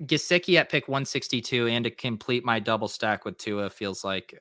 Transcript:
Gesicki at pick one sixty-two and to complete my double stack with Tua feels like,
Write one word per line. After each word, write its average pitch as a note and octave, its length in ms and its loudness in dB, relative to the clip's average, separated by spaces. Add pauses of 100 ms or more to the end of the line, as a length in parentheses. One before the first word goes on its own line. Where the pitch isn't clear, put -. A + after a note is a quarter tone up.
Gesicki F3 540 2
at D#3 140 6
pick D3 180 0
one C3+ 180 0
sixty-two B2 640 0
and A#2 160 2
to A#2 80 -2
complete A#2+ 520 -2
my A#2 160 2
double A2 280 0
stack G#2+ 360 -2
with F#2+ 140 -8
Tua G2+ 320 -4
feels F#2+ 340 -6
like, F#2+ 380 -6